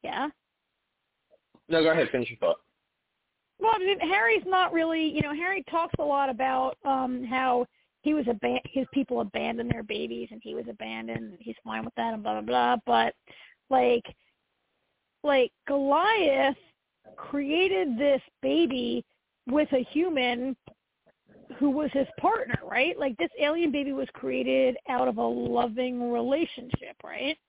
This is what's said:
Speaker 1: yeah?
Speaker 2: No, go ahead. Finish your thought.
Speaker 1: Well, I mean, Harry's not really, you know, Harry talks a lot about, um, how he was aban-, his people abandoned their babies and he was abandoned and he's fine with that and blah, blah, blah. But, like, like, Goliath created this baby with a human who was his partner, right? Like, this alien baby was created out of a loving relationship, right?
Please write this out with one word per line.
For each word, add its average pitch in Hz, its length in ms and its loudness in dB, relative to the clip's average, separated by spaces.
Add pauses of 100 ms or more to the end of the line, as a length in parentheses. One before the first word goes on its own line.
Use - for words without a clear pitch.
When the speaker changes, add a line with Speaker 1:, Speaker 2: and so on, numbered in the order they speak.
Speaker 1:
yeah? 233 260 -6 (1400)
Speaker 2:
No, 160 140 4
go 160 80 6
ahead. 156 200 4
Finish 120 200 -2
your 117 80 -14
thought. 85 180 2 (1040)
Speaker 1:
Well, 440 140 4
I 427 40 0
mean, 381 220 2
Harry's 415 460 2
not 370 260 2
really, 330 320 0
you 302 180 0
know, 294 120 -2
Harry 349 360 -2
talks 339 280 -2
a 320 60 -2
lot 277 240 2
about, 262 560 -2
um, 262 400 -2
how 247 420 0 (360)
he 302 120 2
was 285 120 0
aban-, 240 380 -2
his 262 280 -4
people 247 280 -2
abandoned 233 500 -4
their 233 120 -2
babies 226 480 -6
and 226 120 -18
he 220 120 -10
was 226 140 -8
abandoned 113 500 -8 (140)
and - 80 -20
he's 113 240 -12
fine 110 200 -6
with 113 120 -12
that 233 180 -2
and 214 80 -10
blah, 214 180 -4
blah, - 20 -10
blah. 240 340 2 (100)
But, 226 280 2 (560)
like, 247 340 4 (1200)
like, 277 280 4 (140)
Goliath 285 880 2 (600)
created 311 840 0
this 277 240 4 (180)
baby 254 640 0 (440)
with 294 240 2
a 254 180 2
human 262 680 0 (1000)
who 285 120 4
was 285 220 0
his 269 140 2 (140)
partner, 415 440 2
right? 262 340 0
Like, 269 180 -2
this 339 140 -2 (100)
alien 311 320 2
baby 285 200 -2
was 269 220 -4
created 262 600 2 (120)
out 254 200 0
of 220 100 -2
a 233 80 0
loving 240 880 -2
relationship, 247 880 -2
right? 277 340 -6 (120)